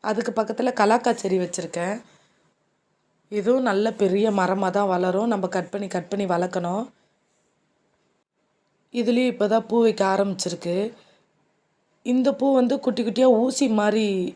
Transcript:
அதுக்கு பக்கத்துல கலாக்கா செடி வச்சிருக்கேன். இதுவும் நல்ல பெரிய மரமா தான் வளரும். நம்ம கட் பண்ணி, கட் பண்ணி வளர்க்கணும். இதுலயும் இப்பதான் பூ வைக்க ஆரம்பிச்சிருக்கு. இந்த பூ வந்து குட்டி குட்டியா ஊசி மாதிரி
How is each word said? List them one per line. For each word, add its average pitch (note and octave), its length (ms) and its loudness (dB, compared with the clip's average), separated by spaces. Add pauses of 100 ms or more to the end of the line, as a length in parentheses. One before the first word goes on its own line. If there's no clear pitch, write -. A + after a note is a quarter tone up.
அதுக்கு G#3+ 280 -2
பக்கத்துல A3 400 -2
கலாக்கா A3+ 420 2
செடி F#3+ 240 -2
வச்சிருக்கேன். F3 580 -6 (1400)
இதுவும் A#3 380 0
நல்ல G#3 220 2
பெரிய G3+ 380 2
மரமா F#3+ 400 0
தான் G3 220 0
வளரும். F#3 400 0
நம்ம F#3+ 160 -2
கட் F3+ 240 -6
பண்ணி, G3+ 160 -8
கட் F3 240 -6
பண்ணி G3+ 140 -4
வளர்க்கணும். F3+ 580 -2 (2000)
இதுலயும் A#3+ 380 2
இப்பதான் A3 360 0
பூ A#3 140 2
வைக்க A3 240 2
ஆரம்பிச்சிருக்கு. F#3+ 720 -2 (1300)
இந்த B3+ 280 2
பூ C4+ 200 0
வந்து B3+ 260 2
குட்டி A#3+ 240 -2
குட்டியா B3 260 4 (120)
ஊசி C4 260 0
மாதிரி G#3+ 400 2 (280)